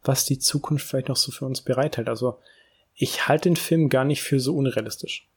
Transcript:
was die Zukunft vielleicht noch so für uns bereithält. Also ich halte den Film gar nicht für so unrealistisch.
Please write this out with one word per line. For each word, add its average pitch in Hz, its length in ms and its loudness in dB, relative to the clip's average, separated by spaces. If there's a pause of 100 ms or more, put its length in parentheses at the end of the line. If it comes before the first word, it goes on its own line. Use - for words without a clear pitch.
was - 240 0
die 135 140 0
Zukunft - 480 -2
vielleicht 131 220 -4
noch 131 80 -2
so - 140 0
für - 140 -8
uns 131 160 -4
bereithält. 131 480 0
Also 120 300 -2 (560)
ich - 320 -2
halte 156 220 4
den 170 60 6
Film 165 340 2
gar 131 160 2
nicht 143 180 0
für 139 160 2
so 135 160 0
unrealistisch. 117 800 -4